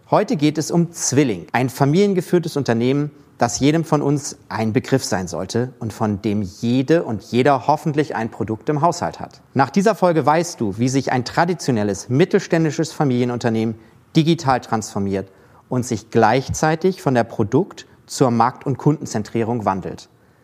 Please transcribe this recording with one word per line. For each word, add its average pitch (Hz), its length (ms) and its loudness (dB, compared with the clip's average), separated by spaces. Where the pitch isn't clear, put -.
Heute 208 260 2
geht 151 200 0
es 160 140 -4
um 170 200 2
Zwilling, 120 640 0
ein 127 160 0
familiengeführtes 170 880 0
Unternehmen, 131 540 0
das - 240 0
jedem 156 240 2
von 156 160 0
uns 143 380 -2
ein 110 240 -2
Begriff 131 320 0
sein 92 240 -4
sollte 104 500 -4
und 110 140 -8
von 104 300 -2
dem 107 180 0
jede 131 600 0
und 110 220 -6
jeder 131 420 2
hoffentlich 147 500 0
ein 113 140 -2
Produkt 110 400 -4
im 147 100 0
Haushalt 123 400 0
hat. - 220 -16
Nach 127 160 2
dieser 202 260 2
Folge 165 300 2
weißt 165 380 0
du, 101 160 -4
wie 127 100 0
sich 135 240 0
ein 127 140 0
traditionelles 131 840 -2
mittelständisches 160 840 0
Familienunternehmen 120 800 0
digital 147 460 2
transformiert 98 680 -4
und 127 160 -2
sich - 240 -6
gleichzeitig 147 960 2
von 139 100 0
der 117 120 2
Produkt- - 640 -2
zur - 240 0
Markt- 117 340 2
und 135 140 -2
Kundenzentrierung 113 880 -2
wandelt. 95 420 -4